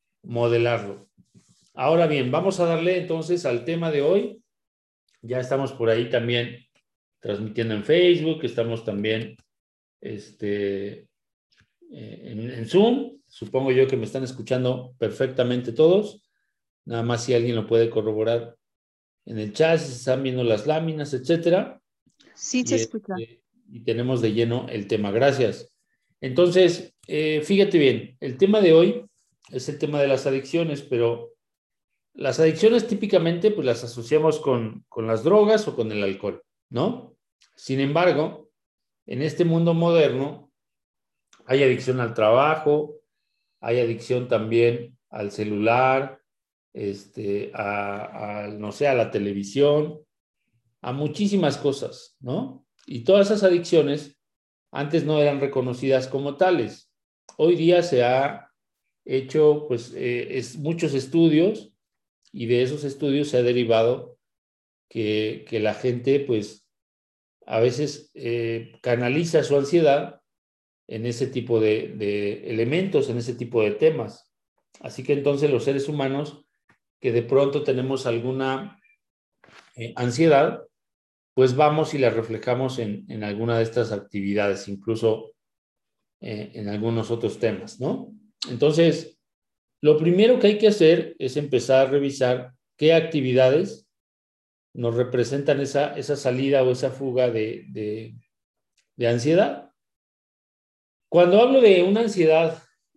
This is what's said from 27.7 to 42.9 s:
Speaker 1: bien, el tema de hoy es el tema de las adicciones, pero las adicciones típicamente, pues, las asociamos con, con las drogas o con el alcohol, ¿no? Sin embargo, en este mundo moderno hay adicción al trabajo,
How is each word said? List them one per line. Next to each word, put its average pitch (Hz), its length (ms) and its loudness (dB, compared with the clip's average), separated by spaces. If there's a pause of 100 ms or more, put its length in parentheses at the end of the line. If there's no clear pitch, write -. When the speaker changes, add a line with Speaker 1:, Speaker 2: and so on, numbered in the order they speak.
Speaker 1:
bien, 127 400 2
el 135 180 -8
tema 202 240 4
de 170 120 6
hoy 180 320 4 (440)
es 131 180 -10
el 143 120 -8
tema 147 200 -2
de 139 80 2
las 135 200 0
adicciones, 143 560 -4
pero 117 500 -2 (800)
las 131 260 -4
adicciones 208 480 4
típicamente, 180 640 0
pues, 202 160 -2
las 123 180 -2
asociamos 151 560 0
con, 117 480 -4
con 113 200 -8
las 113 160 0
drogas 208 440 4
o - 80 -6
con 113 160 -4
el 104 120 -4
alcohol, 98 400 -6 (260)
¿no? 156 460 -4 (400)
Sin 135 240 -6
embargo, 151 720 0 (560)
en 127 140 -6
este 156 240 0
mundo 165 280 2
moderno 156 800 0 (920)
hay 139 180 2
adicción 127 360 0
al 117 140 -4
trabajo, 147 800 2 (680)